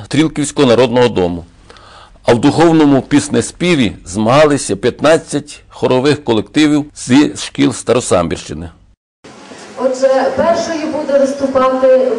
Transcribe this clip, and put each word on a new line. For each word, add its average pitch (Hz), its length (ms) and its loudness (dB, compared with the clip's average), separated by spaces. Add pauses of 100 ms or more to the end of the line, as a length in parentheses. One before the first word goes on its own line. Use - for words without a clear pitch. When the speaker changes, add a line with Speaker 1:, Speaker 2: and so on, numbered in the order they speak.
Speaker 1:
Стрілківського 147 600 -2
Народного 120 400 4
дому. 87 380 -2 (800)
А 120 100 2
в 120 60 0
духовному 147 640 4
піснеспіві 143 920 -2 (120)
змагалися 123 680 0
п'ятнадцять 143 840 -2 (100)
хорових 127 540 0
колективів 147 600 0 (100)
зі 139 400 2
шкіл - 380 -4
Старосамбірщини. 87 960 -4 (1080)
Speaker 2:
Отже, 262 580 0
першою 330 520 -2
буде 285 320 -2
виступати 262 1000 0